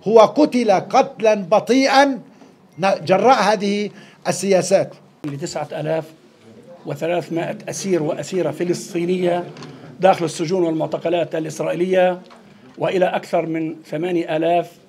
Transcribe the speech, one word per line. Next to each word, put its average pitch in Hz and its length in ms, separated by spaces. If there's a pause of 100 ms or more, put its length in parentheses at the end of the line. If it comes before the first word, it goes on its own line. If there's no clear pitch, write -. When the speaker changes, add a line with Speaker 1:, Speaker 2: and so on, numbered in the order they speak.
Speaker 1:
هو 220 120
قتل 240 520
قتلا 220 600
بطيئا 233 840 (600)
ن-، 185 260
جراء 208 380
هذه 202 460 (380)
السياسات. 185 640 (300)
Speaker 2:
لتسعة 151 480
آلاف 156 320 (840)
وثلاثمائة 165 720 (120)
أسير 170 340
وأسيرة 165 480
فلسطينية 175 920 (560)
داخل 175 260
السجون 175 380
والمعتقلات 160 720
الإسرائيلية، 175 840 (580)
وإلى 180 280
أكثر 180 400
من 160 300 (100)
ثمانية 165 520
آلاف 165 340 (180)